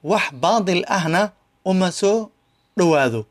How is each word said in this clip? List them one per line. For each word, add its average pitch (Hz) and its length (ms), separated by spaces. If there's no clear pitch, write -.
Wax 190 300
baadil 180 520
ahna 185 460
uma 185 260
soo 208 380
dhowaado 139 540